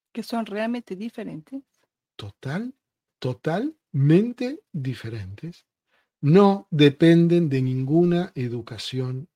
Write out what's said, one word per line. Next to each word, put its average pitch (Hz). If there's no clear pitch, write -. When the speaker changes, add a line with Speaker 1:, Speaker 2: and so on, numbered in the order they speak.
Speaker 1:
Que 226
son 226
realmente 220
diferentes. 202
Speaker 2:
Total, 160
totalmente 196
diferentes. 117
No 196
dependen 170
de 135
ninguna 160
educación 127